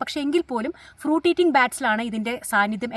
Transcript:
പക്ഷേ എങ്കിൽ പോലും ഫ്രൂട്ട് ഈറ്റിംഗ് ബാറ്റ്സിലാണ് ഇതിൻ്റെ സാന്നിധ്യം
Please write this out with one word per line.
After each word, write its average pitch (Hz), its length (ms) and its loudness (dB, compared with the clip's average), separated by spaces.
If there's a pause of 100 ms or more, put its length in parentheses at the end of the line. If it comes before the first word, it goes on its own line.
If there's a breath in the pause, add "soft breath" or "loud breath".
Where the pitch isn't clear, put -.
പക്ഷേ - 240 -6
എങ്കിൽ 294 260 2
പോലും 247 220 -4 (300 loud breath)
ഫ്രൂട്ട് 311 280 2
ഈറ്റിംഗ് 339 260 4
ബാറ്റ്സിലാണ് 247 520 0
ഇതിൻ്റെ 220 240 -4 (180)
സാന്നിധ്യം 214 460 0